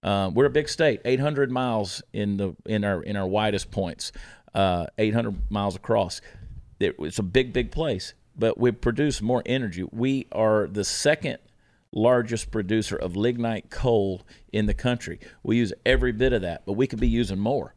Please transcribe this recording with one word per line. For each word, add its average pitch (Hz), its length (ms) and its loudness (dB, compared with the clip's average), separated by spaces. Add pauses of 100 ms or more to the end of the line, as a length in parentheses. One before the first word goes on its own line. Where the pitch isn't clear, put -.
Uh, 98 280 0
we're 123 140 6
a 143 60 4
big 147 180 0
state, 147 340 2
eight 127 160 2
hundred 139 300 0
miles 117 540 -2 (100)
in 101 240 0
the, 98 180 -2 (120)
in 107 180 0
our, 95 160 0
in 101 160 -6
our 98 80 -2
widest 101 460 0
points, 92 400 -4 (420)
uh, 90 320 2 (140)
eight 110 160 2
hundred 113 200 0 (140)
miles 101 260 -2
across. - 460 0 (580)
It, 95 200 2
it's 78 180 -6
a 110 60 -2
big, 120 280 2
big 123 200 -2
place, 143 420 -4 (240)
but 113 220 0
we 123 120 6
produce 131 520 0
more 120 240 0
energy. 107 440 -2
We 131 400 -2
are 110 360 2
the 101 160 -2
second - 560 0 (520)
largest 117 600 2
producer 104 440 0
of 90 200 -4
lignite 117 560 -2
coal 101 500 0 (320)
in 107 140 2
the 101 80 2
country. 123 440 -2 (220)
We 110 160 2
use 113 160 2 (100)
every 127 280 2
bit 120 220 2
of 101 100 0
that, 85 240 -6
but 98 60 -2
we 123 120 2
could 120 140 -6
be 123 80 2
using 113 320 2
more. 110 380 -2